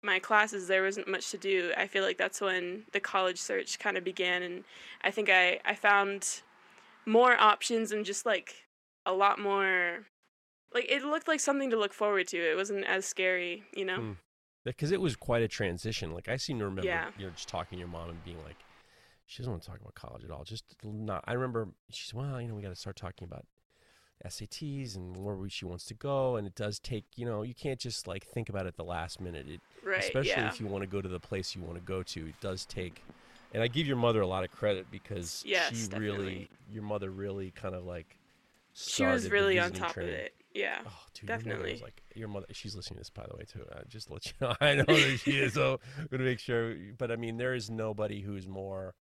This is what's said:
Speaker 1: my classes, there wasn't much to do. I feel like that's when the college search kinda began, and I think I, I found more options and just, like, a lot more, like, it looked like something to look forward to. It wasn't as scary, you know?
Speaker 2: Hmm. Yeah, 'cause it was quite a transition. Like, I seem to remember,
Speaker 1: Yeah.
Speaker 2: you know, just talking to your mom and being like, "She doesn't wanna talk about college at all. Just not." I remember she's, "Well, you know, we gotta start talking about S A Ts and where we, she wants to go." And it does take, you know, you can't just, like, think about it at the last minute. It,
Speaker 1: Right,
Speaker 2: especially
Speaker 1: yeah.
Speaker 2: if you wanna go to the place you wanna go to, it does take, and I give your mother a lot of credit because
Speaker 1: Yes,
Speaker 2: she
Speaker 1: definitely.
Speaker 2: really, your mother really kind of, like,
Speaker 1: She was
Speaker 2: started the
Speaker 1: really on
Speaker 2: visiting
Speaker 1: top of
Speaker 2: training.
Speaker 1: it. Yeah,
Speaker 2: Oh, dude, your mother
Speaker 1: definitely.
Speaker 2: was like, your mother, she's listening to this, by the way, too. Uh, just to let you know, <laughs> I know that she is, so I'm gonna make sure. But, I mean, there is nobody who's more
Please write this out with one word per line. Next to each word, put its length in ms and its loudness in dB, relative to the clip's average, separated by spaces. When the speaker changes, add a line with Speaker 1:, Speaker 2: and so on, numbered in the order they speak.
Speaker 1:
my 180 2
classes, 480 4
there 160 6
wasn't 240 0
much 240 -2
to 60 -6
do. 400 2
I 100 2
feel 160 0
like 140 0
that's 240 0
when 420 -2
the 60 2
college 400 2
search 400 -2
kinda 220 0
began, 420 0
and 200 -8
I 80 2
think 180 0
I, 360 6
I 100 2
found 680 4
more 340 10
options 520 6
and 140 0
just, 200 -4
like, 400 0
a 80 2
lot 260 6
more, 640 2
like, 160 2
it 140 4
looked 240 0
like 120 4
something 300 2
to 80 4
look 160 2
forward 360 2
to. 80 -4
It 200 2
wasn't 280 -2
as 200 2
scary, 580 0
you 100 -4
know? 140 -2
Speaker 2:
Hmm. 120 -4
Yeah, 80 -2
'cause 180 0
it 100 2
was 140 2
quite 280 2
a 40 2
transition. 640 -2
Like, 160 -8
I 100 -2
seem 220 -4
to 60 0
remember, 220 -2
Speaker 1:
Yeah. 300 -2
Speaker 2:
you 100 -8
know, 40 -8
just 160 -12
talking 300 -6
to 20 -8
your 80 -8
mom 220 -8
and 140 -10
being 200 -12
like, 220 -18
"She 160 -16
doesn't 80 -4
wanna 120 -6
talk 160 -14
about 160 -18
college 280 -14
at 80 -12
all. 120 -10
Just 400 -14
not." 440 -4
I 60 -2
remember 360 -2
she's, 240 -10
"Well, 260 -4
you 60 -6
know, 80 -6
we 80 -6
gotta 120 -6
start 200 -8
talking 300 -10
about 200 -12
S 180 -10
A 60 -8
Ts 480 -6
and 220 -8
where 180 -2
we, 140 -6
she 160 -8
wants 200 -6
to 80 -10
go." 420 2
And 120 0
it 80 -10
does 240 -2
take, 260 -6
you 100 -6
know, 180 -2
you 100 -6
can't 260 -4
just, 280 -6
like, 180 -6
think 240 -6
about 160 -2
it 40 -2
at 80 -12
the 60 -6
last 380 -4
minute. 260 -8
It, 140 -12
Speaker 1:
Right, 160 0
Speaker 2:
especially 300 2
Speaker 1:
yeah. 180 2
Speaker 2:
if 120 -4
you 80 -4
wanna 200 -2
go 140 -2
to 80 -4
the 100 -4
place 360 -4
you 60 -8
wanna 200 -8
go 200 -2
to, 280 -6
it 120 -16
does 240 -6
take, 380 -8
and 80 0
I 60 2
give 180 0
your 120 2
mother 240 6
a 60 4
lot 160 0
of 80 -4
credit 380 0
because 560 -8
Speaker 1:
Yes, 240 2
Speaker 2:
she 180 -4
Speaker 1:
definitely. 120 -4
Speaker 2:
really, 240 -8
your 120 -8
mother 280 -2
really 400 -4
kind 240 -4
of, 100 -6
like, 320 -8
Speaker 1:
She 320 0
was 180 6
Speaker 2:
started 20 -
the 40 -2
Speaker 1:
really 300 6
on 60 4
Speaker 2:
visiting 160 -2
Speaker 1:
top 100 0
of 40 -6
Speaker 2:
training. 200 -2
Speaker 1:
it. 180 -6
Yeah, 320 -2
Speaker 2:
Oh, 280 -16
dude, 100 -16
your 180 -4
mother 100 -8
Speaker 1:
definitely. 200 -2
Speaker 2:
was 100 -6
like, 200 -16
your 140 -8
mother, 220 -8
she's 240 -10
listening 200 -10
to 60 -12
this, 80 -14
by 180 -12
the 80 -10
way, 80 -12
too. 260 -14
Uh, 200 -12
just 180 -14
to 60 -12
let 120 -10
you 140 -8
know, 180 0
<laughs> 40 0
I 140 6
know 100 4
that 360 6
she 180 2
is, 140 2
so 260 2
I'm 100 -6
gonna 160 -2
make 160 2
sure. 360 0
But, 140 -2
I 60 0
mean, 200 -4
there 160 0
is 160 -4
nobody 520 -2
who's 260 -6
more 540 -8